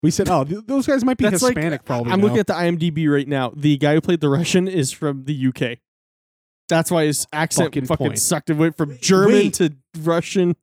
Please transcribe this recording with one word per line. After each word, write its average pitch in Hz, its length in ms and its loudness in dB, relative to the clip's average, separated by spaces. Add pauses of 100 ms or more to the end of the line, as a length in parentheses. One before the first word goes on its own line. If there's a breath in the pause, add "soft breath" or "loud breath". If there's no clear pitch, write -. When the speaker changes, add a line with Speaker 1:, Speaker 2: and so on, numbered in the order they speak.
Speaker 1:
We 151 80 4
said, 185 180 -2
"Oh, 156 140 2
th-, 196 240 -6
those 269 180 -2
guys 269 200 0
might 254 120 0
be - 60 -2
Speaker 2:
That's 208 180 0
like, 247 140 0
Speaker 1:
Hispanic, 156 300 -4
probably." 120 260 -2
Speaker 2:
I'm 190 100 2
looking 208 140 2
Speaker 1:
now. 220 60 2
Speaker 2:
at 185 60 -2
the 190 80 -2
I 175 120 -2
M 175 100 0
D 170 140 0
B 156 160 -2
right 143 200 0
now. 135 280 -2
The 147 220 2
guy 147 180 2
who 160 60 2
played 175 200 0
the 151 80 2
Russian 175 380 0
is 170 240 -2
from 139 320 -6
the 143 100 -6
U 131 180 0
K. 120 280 -6 (880)
That's 165 240 0
why 165 140 2
his 151 260 -2
accent 160 360 0
Speaker 1:
Fucking 135 180 -4
Speaker 2:
fucking 139 220 -2
Speaker 1:
point. 104 120 -4
Speaker 2:
sucked. - 300 -2
It 160 60 0
went 160 200 0
from 143 220 -6
German 190 380 4
Speaker 1:
Wait. 202 200 4
Speaker 2:
to 160 180 0 (260)
Russian. 170 640 0